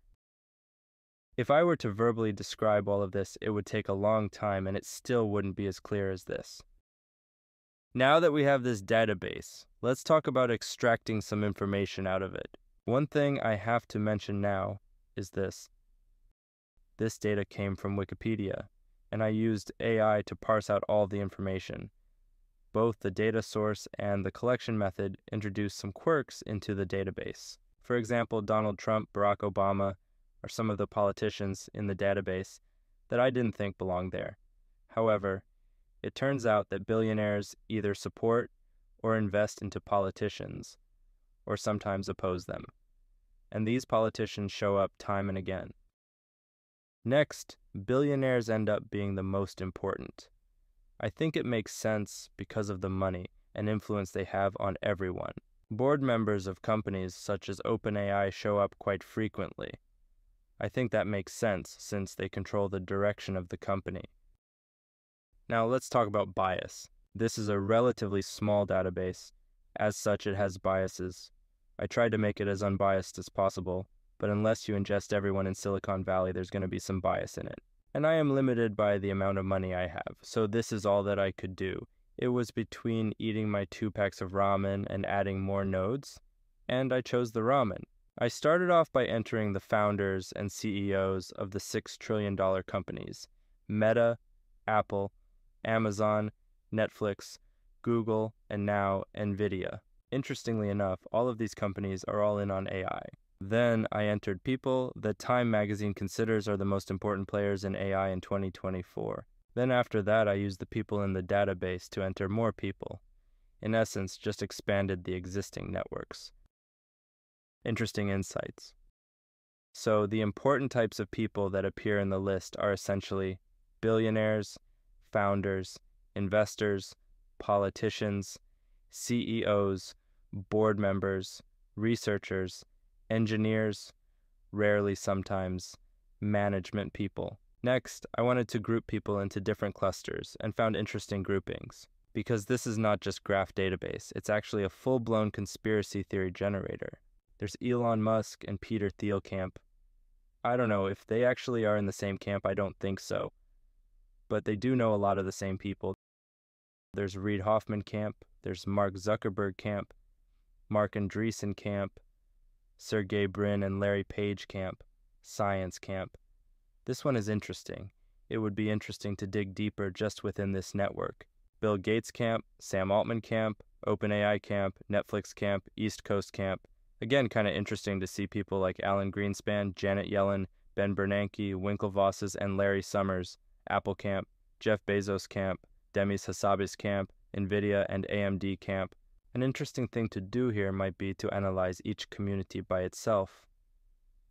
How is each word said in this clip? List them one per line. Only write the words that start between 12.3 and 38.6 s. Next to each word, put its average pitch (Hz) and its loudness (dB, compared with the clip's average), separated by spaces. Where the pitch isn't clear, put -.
it. - -10
One 135 2
thing 143 2
I 113 2
have 113 0
to 110 -4
mention 104 0
now 101 -2
is 98 -8
this. - -4
This 113 -2
data 104 2
came 98 -4
from 101 -4
Wikipedia, 101 -4
and 107 0
I 110 2
used 110 2
A 113 2
I 107 6
to 101 -8
parse 107 0
out 104 2
all 104 6
the 101 -2
information. 95 -4
Both 113 2
the - -2
data 107 2
source 107 -2
and 101 0
the 95 -2
collection 117 -2
method 98 -2
introduced 104 -2
some 98 -6
quirks - 0
into 101 -4
the 98 0
database. - -6
For 123 -2
example, 117 0
Donald 107 2
Trump, 110 0
Barack 101 4
Obama 98 2
are - -12
some 110 -2
of 101 0
the 101 2
politicians 101 0
in 104 -4
the 98 -2
database 98 0
that 120 2
I 127 6
didn't 120 2
think 101 -4
belonged 92 -2
there. - -6
However, 101 2
it - -6
turns 135 0
out 104 4
that 98 -4
billionaires 107 0
either 104 0
support 113 0